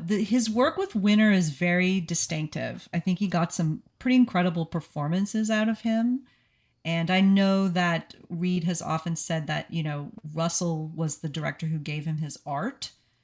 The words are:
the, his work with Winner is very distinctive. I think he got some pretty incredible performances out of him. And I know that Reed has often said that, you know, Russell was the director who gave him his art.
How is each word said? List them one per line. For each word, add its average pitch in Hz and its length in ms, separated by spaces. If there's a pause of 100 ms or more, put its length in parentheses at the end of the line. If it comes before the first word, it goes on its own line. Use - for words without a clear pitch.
the, 208 180
his 226 260
work 254 280
with 381 180
Winner 208 360
is 185 200
very 180 500
distinctive. 160 920
I 170 60
think 180 200
he 202 80
got 170 260
some 160 300 (160)
pretty 254 160
incredible 180 500
performances 185 840
out 220 200
of 220 120
him. 226 420 (600)
And 165 280
I 190 100
know 196 460
that 170 480 (120)
Reed 175 360
has 170 180
often 160 340
said 160 320
that, 151 240
you 165 120
know, 147 260 (240)
Russell 160 600
was 156 220
the 160 120
director 151 380
who 160 100
gave 147 280
him 156 120
his 147 280
art. 151 460 (320)